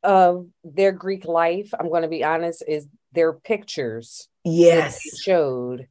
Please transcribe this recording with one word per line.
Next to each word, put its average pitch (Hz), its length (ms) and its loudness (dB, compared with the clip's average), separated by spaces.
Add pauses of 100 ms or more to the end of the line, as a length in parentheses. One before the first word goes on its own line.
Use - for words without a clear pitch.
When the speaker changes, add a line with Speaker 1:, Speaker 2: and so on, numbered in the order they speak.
Speaker 1:
of 180 440 4 (160)
their 190 280 0
Greek 190 340 -8
life, 170 540 0
I'm 165 100 -4
gonna 165 180 0
be 156 160 -4
honest, 165 440 -4
is 151 200 -6 (260)
their 165 200 2
pictures 139 920 -8 (180)
that 170 60 -2
they - 0 -
Speaker 2:
Yes. 170 720 4
Speaker 1:
showed. 127 680 -2